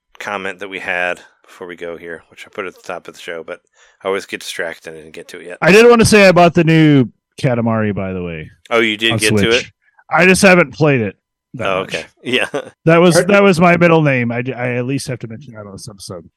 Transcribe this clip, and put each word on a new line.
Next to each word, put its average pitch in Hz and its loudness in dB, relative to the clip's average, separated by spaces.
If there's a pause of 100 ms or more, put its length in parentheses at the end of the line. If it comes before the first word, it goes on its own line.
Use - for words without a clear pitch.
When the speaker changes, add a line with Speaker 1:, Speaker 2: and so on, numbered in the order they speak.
(200)
Speaker 1:
comment 95 -10
that 98 -14
we 95 -12
had 90 -6 (240)
before - -18
we 87 -16
go 85 -12
here, 82 -16
which - -20
I - -20
put 98 -10
at 87 -14
the - -20
top 85 -14
of 82 -20
the - -20
show, 85 -14
but 87 -16 (420)
I 98 -6
always 95 -6
get 95 -12
distracted 82 -12
and 80 -18
didn't 78 -20
get 85 -18
to 87 -18
it 87 -20
yet. 87 -16
Speaker 2:
I 165 2
did 226 6
wanna 233 4
say 202 6
I 185 6
bought 175 4
the 175 2
new 156 4 (360)
Katamari, 113 -2
by 95 -8
the 92 -8
way, 82 -12 (180)
Speaker 1:
Oh, 117 2
you 107 -2
did 113 0
Speaker 2:
on 113 -2
Speaker 1:
get 110 0
to 107 0
Speaker 2:
Switch. 117 0
Speaker 1:
it? - -20 (400)
Speaker 2:
I 160 2
just 185 4
haven't 180 4
played 143 2
it 98 -6 (400)
that 110 -6
Speaker 1:
Oh, 95 -2
Speaker 2:
much. 92 -8
Speaker 1:
okay. 80 -8
<laughs> - -20
Yeah. 123 -2 (400)
Speaker 2:
That 165 6
was, 175 6
Speaker 3:
Pardon? 185 2
Speaker 2:
that 202 4
was 190 4
my 175 4
middle 165 4
name. 123 0
I 120 -6
d-, 127 -8
I 123 -6
at 123 -4
least 135 -6
have 127 -8
to 117 -14
mention 113 -18
that 107 -18
on 101 -18
this - -18
episode. 95 -18